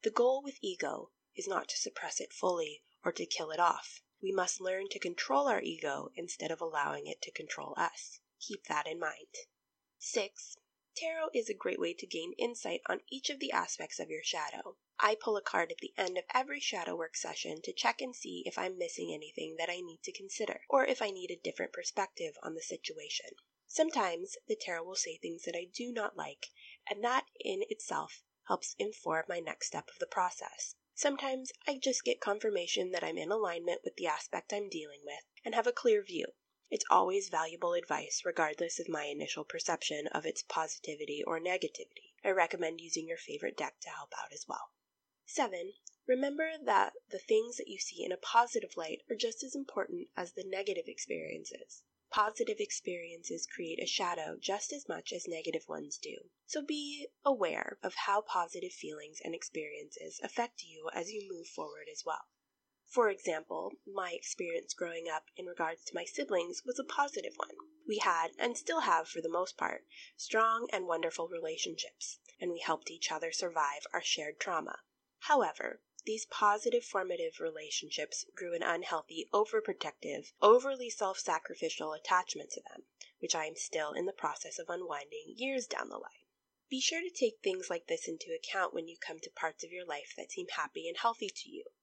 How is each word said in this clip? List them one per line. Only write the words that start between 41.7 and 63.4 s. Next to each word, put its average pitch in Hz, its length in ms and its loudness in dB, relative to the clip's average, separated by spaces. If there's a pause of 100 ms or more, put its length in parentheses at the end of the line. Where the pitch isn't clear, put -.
I 202 60 4
recommend 165 500 4
using 165 280 -4
your 165 100 -2
favorite - 400 -4
deck - 240 -4
to - 80 -12
help - 280 -10
out - 140 -8
as - 160 -12
well. - 220 -8 (560)
Seven, 196 460 -2 (340)
remember 285 460 6 (140)
that 196 280 10 (160)
the 196 80 -4
things 226 380 6
that - 140 -6
you 196 100 -8
see 175 240 -4
in - 80 -2
a 180 60 0
positive 233 580 4
light 160 240 -4 (100)
are 233 60 2
just 226 260 0
as 269 140 -6
important 202 600 -2
as 175 160 -2
the 185 120 -6
negative 190 420 0
experiences. - 960 -6 (280)
Positive 214 480 2
experiences 170 880 -4
create 165 340 -6
a 175 60 -2
shadow 170 520 0
just 202 340 -2
as 285 160 -8
much 170 240 -6
as 175 140 -4
negative 160 400 -4
ones 151 300 -6
do. 151 180 -8 (300)
So - 160 -2
be 294 460 -4 (180)
aware 196 560 2
of - 140 -2 (100)
how 202 160 4
positive 175 520 -2
feelings 151 500 -10
and 165 100 -2
experiences 151 880 -8
affect - 400 -2
you 160 320 -8
as 175 160 -2
you 208 220 -6
move 165 160 -10
forward 151 440 -8
as 151 140 -10
well. - 220 -4 (580)
For 233 240 6
example, 170 640 -2 (200)